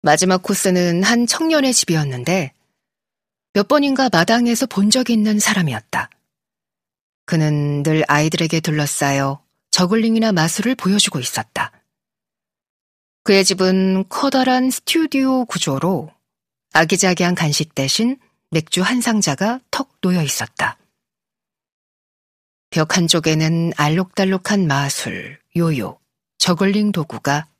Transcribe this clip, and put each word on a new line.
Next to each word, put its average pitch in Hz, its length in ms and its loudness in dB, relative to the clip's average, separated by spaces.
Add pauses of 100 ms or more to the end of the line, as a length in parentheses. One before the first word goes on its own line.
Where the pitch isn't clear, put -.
마지막 185 400 2
코스는 180 600 0
한 240 240 2
청년의 294 480 0
집이었는데 147 760 -2 (1000)
몇 208 160 0
번인가 277 440 2
마당에서 233 540 2
본 202 240 0
적이 240 240 2
있는 214 240 2
사람이었다. 170 720 -2 (1120)
그는 147 580 0
늘 156 240 2
아이들에게 160 540 0
둘러싸여 143 800 -2 (280)
저글링이나 220 600 2
마술을 185 440 0
보여주고 190 420 0
있었다. - 540 -6 (1500)
그의 196 200 4
집은 190 640 2
커다란 262 640 0
스튜디오 262 760 0
구조로 156 640 -2 (600)
아기자기한 175 640 2
간식 156 400 -2
대신 226 440 -2 (320)
맥주 165 320 -2
한 240 180 0
상자가 214 580 0 (120)
턱 - 320 -8
놓여 180 200 0
있었다. - 560 -6 (1900)
벽 156 300 0
한쪽에는 165 760 0
알록달록한 185 920 0
마술, 139 720 -4 (160)
요요, 156 420 -2 (380)
저글링 196 560 0
도구가 151 560 -4 (100)